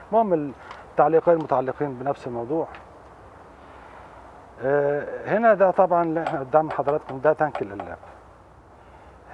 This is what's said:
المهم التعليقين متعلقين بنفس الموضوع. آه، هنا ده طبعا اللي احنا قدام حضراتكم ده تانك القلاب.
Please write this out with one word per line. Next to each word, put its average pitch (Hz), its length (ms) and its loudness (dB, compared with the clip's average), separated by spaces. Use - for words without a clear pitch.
المهم 175 400 2
التعليقين 160 420 4
متعلقين 139 600 -2
بنفس 131 320 -6
الموضوع. 123 420 -4
آه، 143 680 -2
هنا 214 260 4
ده 185 160 4
طبعا 175 320 4
اللي 165 200 -2
احنا 156 180 -6
قدام 147 300 0
حضراتكم 135 480 -4
ده 151 140 4
تانك 151 300 -2
القلاب. 98 360 -10